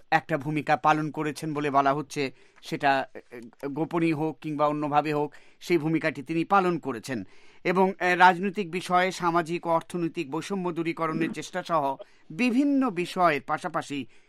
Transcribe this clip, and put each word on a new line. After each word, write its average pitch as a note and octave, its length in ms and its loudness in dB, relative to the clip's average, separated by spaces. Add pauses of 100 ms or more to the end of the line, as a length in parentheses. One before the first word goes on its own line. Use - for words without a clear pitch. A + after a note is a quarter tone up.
(100)
একটা D#3+ 280 2
ভূমিকা D3+ 380 0
পালন D#3 340 2
করেছেন D3+ 440 -6
বলে D3 160 -2
বলা C#3 240 4
হচ্ছে, D3 380 -4 (300)
সেটা, C#3 520 0
এ, A#2+ 260 -18 (260)
গোপনীয় D#3+ 500 0
হোক D#3 240 -4
কিংবা D3 260 0
অন্যভাবে D3 480 2
হোক, D3 200 -2 (260)
সেই F3 180 2
ভূমিকাটি D3+ 440 -2
তিনি D#3+ 220 -2
পালন F3+ 340 2
করেছেন। A#2+ 480 -8 (380)
এবং, F#3 360 2
এ, F3+ 160 2
রাজনৈতিক F3+ 540 4
বিষয়ে F3+ 420 0
সামাজিক E3+ 540 -2
ও E3+ 40 0
অর্থনৈতিক E3 600 -2
বৈষম্য F3 420 -4
দূরীকরণের D#3+ 600 -2
চেষ্টা E3 300 -8
সহ C#3+ 340 0 (340)
বিভিন্ন B3+ 600 2
বিষয়ের E3+ 520 2
পাশাপাশি D3+ 640 -4 (220)